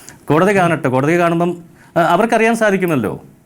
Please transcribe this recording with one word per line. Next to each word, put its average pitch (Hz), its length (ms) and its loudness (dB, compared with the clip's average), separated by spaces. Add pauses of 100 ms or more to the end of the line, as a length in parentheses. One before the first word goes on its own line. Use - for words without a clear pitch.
(240)
കോടതി 185 320 2
കാണട്ടെ, 165 320 0
കോടതി 139 300 0
കാണുമ്പം, 170 380 0 (400)
ആ, 175 40 0
അവർക്കറിയാൻ 220 560 0
സാധിക്കുമല്ലോ 175 680 -2 (240)